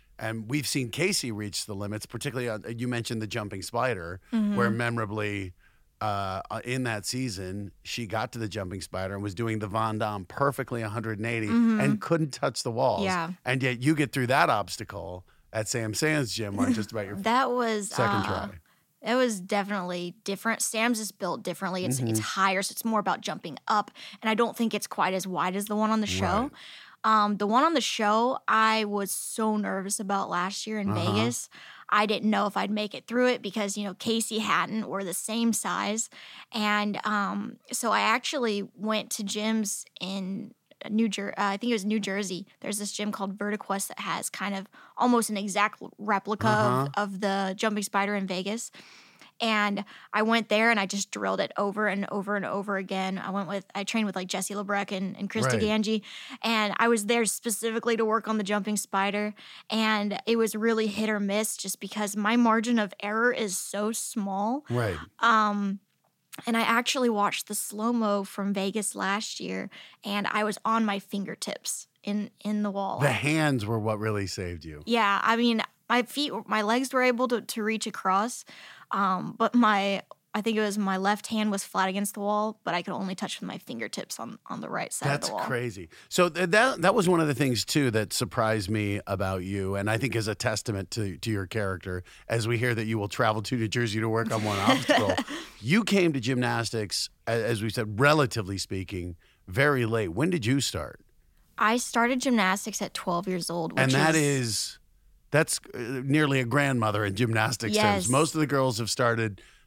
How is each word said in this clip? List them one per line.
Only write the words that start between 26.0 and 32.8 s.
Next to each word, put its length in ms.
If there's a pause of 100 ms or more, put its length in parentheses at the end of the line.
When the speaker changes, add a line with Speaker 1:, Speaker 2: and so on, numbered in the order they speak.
Speaker 2:
the 60
show. 360
Speaker 1:
Right. 80 (540)
Speaker 2:
Um, 320
the 100
one 180
on 100
the 60
show, 640
I 380
was 260
so 460
nervous 420
about 300
last 360
year 140
in 100
Speaker 1:
Uh-huh. 240
Speaker 2:
Vegas. 360 (400)
I 160
didn't 240
know 180
if 100
I'd 140
make 240